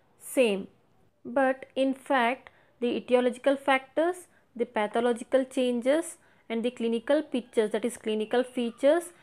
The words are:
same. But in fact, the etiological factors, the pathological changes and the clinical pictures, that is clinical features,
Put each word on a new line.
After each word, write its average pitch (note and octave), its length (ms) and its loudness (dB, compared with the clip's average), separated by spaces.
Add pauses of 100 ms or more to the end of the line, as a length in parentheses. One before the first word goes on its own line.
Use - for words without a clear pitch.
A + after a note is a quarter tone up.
(200)
same. G#3 480 0 (560)
But C4 420 -2 (100)
in C4+ 180 0
fact, B3+ 560 -2 (320)
the A#3+ 180 -2
etiological B3 580 2
factors, D4 720 0 (280)
the E3 100 -2
pathological A#3 800 0
changes B3+ 720 0 (320)
and A3+ 140 -4
the A#3+ 80 0
clinical A#3 520 0
pictures, A3+ 480 -2
that A3 140 -2
is A3+ 120 -4
clinical G#3+ 460 -2
features, C4+ 640 0 (180)